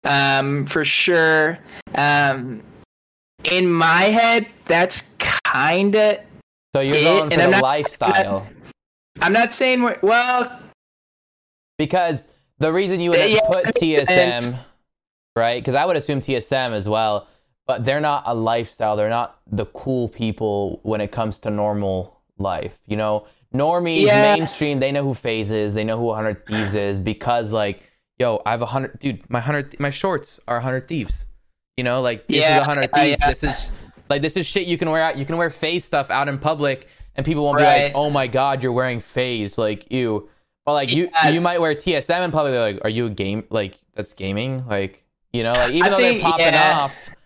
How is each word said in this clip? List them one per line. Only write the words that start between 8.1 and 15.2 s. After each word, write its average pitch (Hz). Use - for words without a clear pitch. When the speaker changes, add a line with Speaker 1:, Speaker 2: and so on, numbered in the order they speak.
Speaker 1:
I'm 95
not, 98
I'm 175
not 226
saying 254
we're, 226
well, 240
Speaker 2:
Because 170
the 156
reason 185
you 175
would 170
Speaker 1:
Yeah, 208
Speaker 2:
have 214
put 180
Speaker 1:
that -
makes 151
sense. 127
Speaker 2:
T 120
S -
M, 123